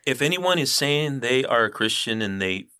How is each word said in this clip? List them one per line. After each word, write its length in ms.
if 160
anyone 380
is 140
saying 460
they 260
are 200
a 60
Christian 500
and 200
they, 260